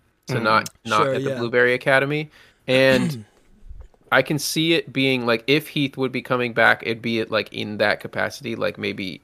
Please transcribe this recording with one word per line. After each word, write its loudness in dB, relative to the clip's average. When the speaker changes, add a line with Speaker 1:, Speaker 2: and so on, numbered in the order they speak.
Speaker 1:
so -4
Speaker 2:
Mm-hmm. -2
Speaker 1:
not, 2
not 2
Speaker 3:
Sure, 0
Speaker 1:
at -2
the -2
Speaker 3:
yeah. -6
Speaker 1:
Blueberry 2
Academy, 0
and 2
Speaker 3:
<clears throat> -14
Speaker 1:
I 6
can -2
see 0
it -2
being, 0
like, 0
if 2
Heath -2
would -2
be -6
coming -2
back, 4
it'd -4
be, -2
like, -4
in -8
that 0
capacity, -6
like, -4
maybe -8